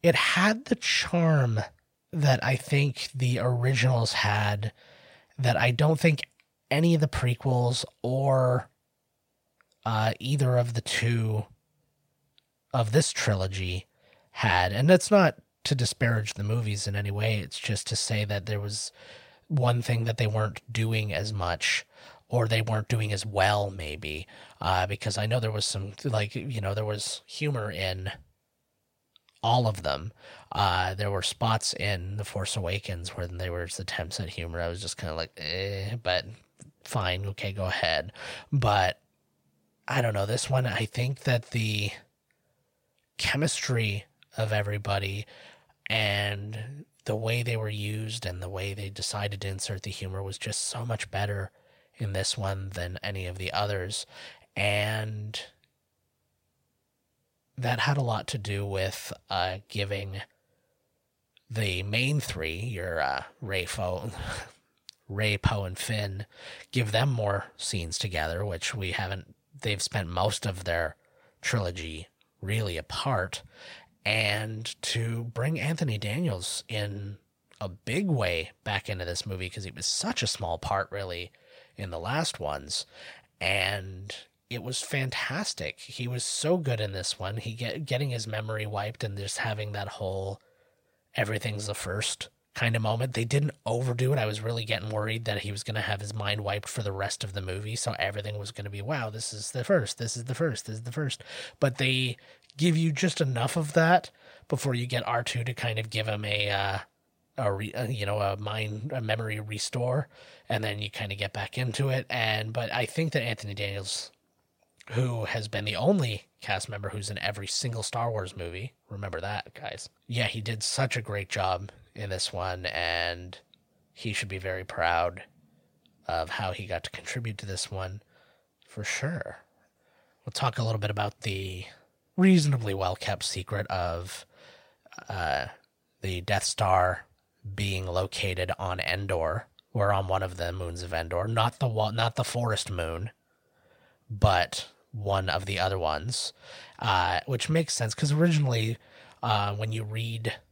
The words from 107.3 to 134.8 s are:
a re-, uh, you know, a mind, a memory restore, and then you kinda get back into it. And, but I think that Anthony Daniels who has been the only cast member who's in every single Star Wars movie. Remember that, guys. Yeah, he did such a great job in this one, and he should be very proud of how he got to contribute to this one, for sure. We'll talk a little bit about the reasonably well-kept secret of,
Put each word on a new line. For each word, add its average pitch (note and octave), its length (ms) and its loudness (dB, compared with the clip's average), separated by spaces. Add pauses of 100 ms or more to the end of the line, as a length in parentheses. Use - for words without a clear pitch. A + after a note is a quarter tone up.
a G#2+ 160 2
re-, G2+ 220 -4
uh, A#2 140 -2
you G#2+ 180 -2
know, G#2 140 0
a G2 160 2
mind, G#2+ 560 -4
a C3 80 -4
memory A2 400 -2
restore, A#2+ 680 -2 (400)
and G#2+ 140 0
then G#2 180 -4
you G#2 100 -4
kinda G2 260 -6
get G2+ 160 -4
back G2 260 -6
into B2+ 300 0
it. C3 200 0
And, A2 440 0
but A#2+ 200 -4
I A#2+ 140 0
think D#3+ 260 -2
that C#3 100 2
Anthony A2 320 -4
Daniels G2 580 -6 (800)
who A#2+ 340 0
has A2 240 -4
been G#2 160 -2
the G#2+ 120 0
only C3+ 500 2 (140)
cast F#2+ 280 -2
member G2+ 220 -6
who's G#2 200 -6
in G2+ 80 -6
every G2 280 -4
single A#2 360 -2
Star A#2 280 -2
Wars G2+ 260 -4
movie. F2+ 380 -8 (160)
Remember G2 300 -6
that, G2+ 340 -6
guys. - 340 -12 (180)
Yeah, A#2+ 200 0
he A2+ 140 -2
did G#2+ 220 -4
such - 340 0
a A#2 60 -2
great G2+ 260 -4
job F#2 440 0 (220)
in G2+ 160 -6
this F#2 220 -2
one, F#2 340 -4
and E2+ 720 -2 (540)
he A2 200 -6
should G2+ 160 -4
be G2 100 -6
very F#2 260 -4
proud F2 580 2 (840)
of E2 220 -2
how F#2 240 -2
he G2 140 -8
got F2+ 180 -4
to - 60 -8
contribute A#2 480 -6
to - 80 -10
this F#2+ 240 -6
one, F#2+ 320 -6 (640)
for - 160 -8
sure. - 540 -4 (880)
We'll - 80 -10
talk - 260 2
a A#2+ 40 0
little A2+ 180 0
bit G#2 100 0
about G#2 320 -2
the F#2+ 420 -6 (520)
reasonably D3 580 8
well-kept F#2+ 500 0
secret G2 440 -4
of, F2 580 -2 (840)